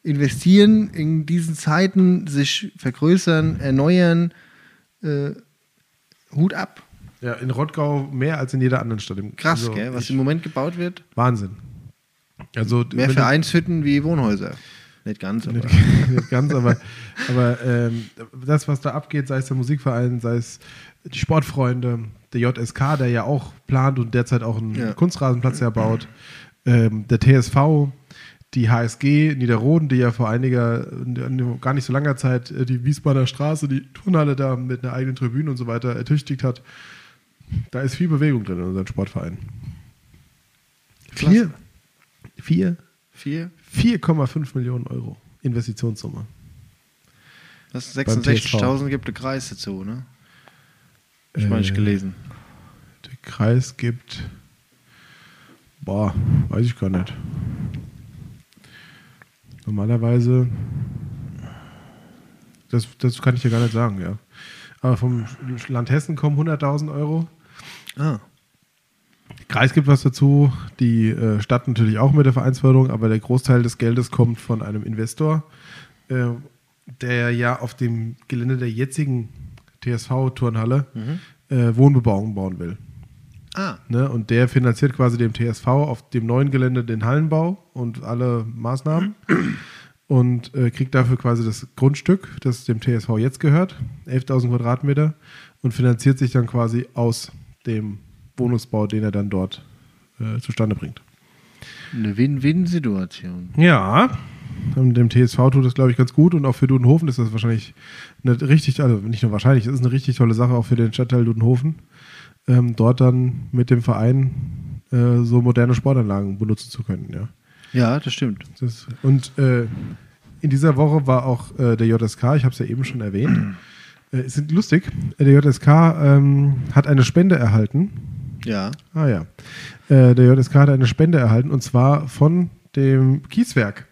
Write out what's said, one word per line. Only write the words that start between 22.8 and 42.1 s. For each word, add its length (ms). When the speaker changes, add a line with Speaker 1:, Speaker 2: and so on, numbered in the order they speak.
Speaker 2:
der 120
ja 140
auch 300
plant 320
und 160
derzeit 260
auch 160
einen 160
Speaker 1:
Ja. 200
Speaker 2:
Kunstrasenplatz 680
ja 100
baut, 380
ähm, 440
der 120
T 140
S 160
V, 420
die 160
H 140
S 160
G 340
Niederroden, 560
die 60
ja 160
vor 180
einiger, 560
gar 140
nicht 120
so 80
langer 240
Zeit, 340
äh, 160
die 180
Wiesbadener 400
Straße, 420
die 140
Turnhalle 420
da 200
mit 280
einer 100
eigenen 220
Tribüne 340
und 80
so 80
weiter 300
ertüchtigt 480
hat. 180
Da 100
ist 140
viel 140
Bewegung 340
drin 160
in 40
unseren 220
Sportvereinen. 540
Speaker 1:
Klasse. 180
Speaker 2:
Vier? 160